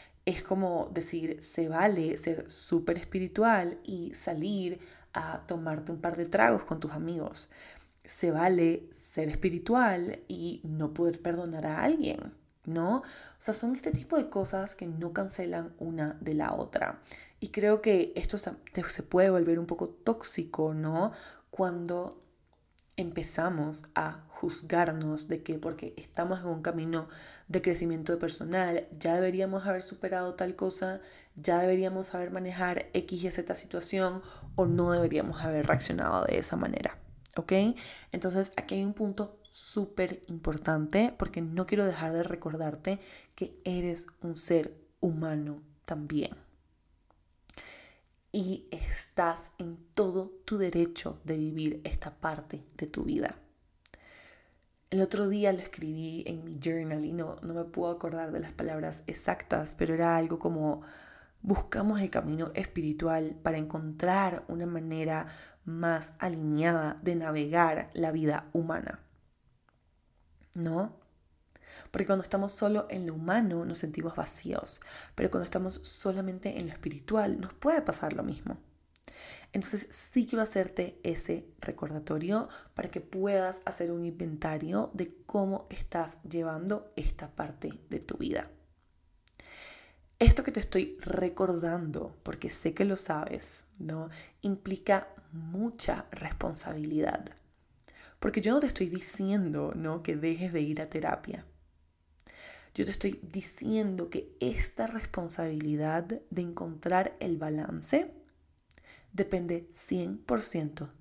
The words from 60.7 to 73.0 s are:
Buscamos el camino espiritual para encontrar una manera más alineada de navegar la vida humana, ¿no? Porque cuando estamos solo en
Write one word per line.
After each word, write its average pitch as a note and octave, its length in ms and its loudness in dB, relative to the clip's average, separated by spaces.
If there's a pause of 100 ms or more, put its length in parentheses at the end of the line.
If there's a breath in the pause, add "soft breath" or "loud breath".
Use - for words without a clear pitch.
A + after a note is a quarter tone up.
Buscamos G3+ 540 2
el F#3+ 100 0
camino D#3+ 440 0
espiritual D#3 840 0
para D#3+ 160 0
encontrar D#3+ 920 0
una E3+ 180 -4
manera D#3+ 600 -2 (380 loud breath)
más E3 520 -2
alineada D#3+ 840 2
de F3 140 2
navegar D#3+ 760 2
la D#3+ 200 0
vida D3+ 400 2
humana, E3 480 -2 (1500)
¿no? E3+ 420 -2 (920 loud breath)
Porque - 160 0
cuando F#3+ 160 4
estamos G3 300 0
solo G#3 360 2
en F#3 180 -4